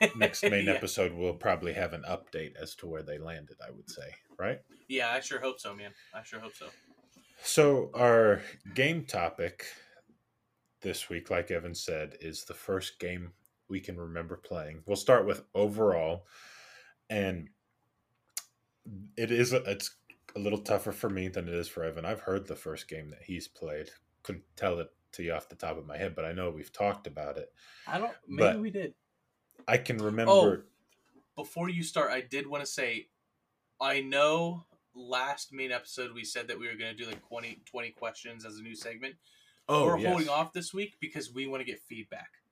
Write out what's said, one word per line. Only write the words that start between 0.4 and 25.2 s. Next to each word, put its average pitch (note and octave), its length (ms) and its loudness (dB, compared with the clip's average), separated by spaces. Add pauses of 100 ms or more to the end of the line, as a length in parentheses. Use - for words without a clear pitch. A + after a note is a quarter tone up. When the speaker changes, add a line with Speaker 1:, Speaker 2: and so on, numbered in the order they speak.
Speaker 2:
main G3+ 240 4
Speaker 1:
Yeah. F#2+ 60 4
Speaker 2:
episode, F#2 400 0
we'll E2+ 240 -2
probably F2 380 0
have E2+ 180 -2
an E2 100 -10
update D#2+ 540 -8
as D#2 200 -12
to F2+ 120 -14
where D#2+ 160 -8
they D2 140 -8
landed, D#2 460 -12
I - 60 -12
would G#1+ 180 -18
say. - 280 -14 (200)
Right? G#2 240 -2 (280)
Speaker 1:
Yeah, B2 240 0
I C3 80 0
sure C3+ 180 -6
hope B2+ 220 -4
so, G#2 120 -10
man. G#2 220 -14 (180)
I A2+ 120 -12
sure A2 160 -12
hope A2 160 -14
so. - 120 -14 (760)
Speaker 2:
So, C#3+ 500 6
our A#2 480 10 (320)
game D3 300 2
topic F2 600 -2 (1120)
this - 280 -6
week, E2+ 220 -8
like F2 220 0
Evan E2+ 240 -4
said, D#2 440 -6
is E2 240 -10
the - 100 -14
first - 440 -4
game F2+ 360 -6 (340)
we F#2+ 120 -4
can F#2+ 160 -10
remember E2+ 400 -8
playing. D#2 500 -10
We'll G2+ 100 2
start A#2 300 8
with - 180 0 (100)
overall, G2 720 4 (840)
and F#2+ 420 -2 (1700)
it A2+ 140 0
is B2 220 6
a, B2+ 60 4 (120)
it's - 240 -4 (420)
a - 20 -4
little G#2 220 0
tougher G#2 320 0
for A2 180 -2
me F#2+ 180 -2
than F2+ 200 -4
it E2+ 60 -4
is E2+ 140 -2
for E2+ 160 -6
Evan. E2 200 -2
I've G2+ 160 -2
heard F#2+ 260 0
the - 100 -6
first - 320 -8
game D#2 220 -10
that - 120 -18
he's F2 260 -6
played. D2+ 420 -8 (320)
Couldn't F2+ 220 -8 (120)
tell F2+ 240 2
it D#2+ 100 -6 (220)
to - 100 -10